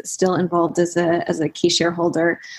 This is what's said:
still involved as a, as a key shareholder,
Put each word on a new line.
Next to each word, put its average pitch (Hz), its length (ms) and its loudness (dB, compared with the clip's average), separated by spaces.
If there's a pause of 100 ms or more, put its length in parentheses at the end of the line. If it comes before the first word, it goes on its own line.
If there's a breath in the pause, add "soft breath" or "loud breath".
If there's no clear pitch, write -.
still 185 280 0
involved 170 420 0
as 170 180 2
a, 170 320 0
as 170 120 -2
a 151 80 0
key - 200 0
shareholder, 170 720 0 (180 loud breath)